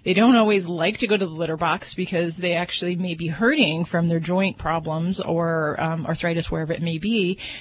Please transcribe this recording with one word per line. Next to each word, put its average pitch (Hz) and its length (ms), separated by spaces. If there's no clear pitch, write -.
they 180 120
don't 240 200
always 208 300
like 175 340
to 240 80
go 208 80
to 190 120
the 160 40
litter 160 260
box 165 360
because 170 440
they 175 160
actually 175 420
may 175 180
be 165 140
hurting 175 580
from 170 220
their 165 120
joint 180 380
problems 160 640
or, 165 580
um, 160 280
arthritis, 165 420
wherever 160 240
it - 80
may 165 160
be. 190 400